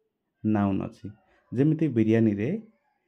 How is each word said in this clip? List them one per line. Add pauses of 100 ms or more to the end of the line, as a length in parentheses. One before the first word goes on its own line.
(440)
ନାଉନ୍
ଅଛି। (420)
ଯେମିତି
ବିରିୟାନୀରେ, (600)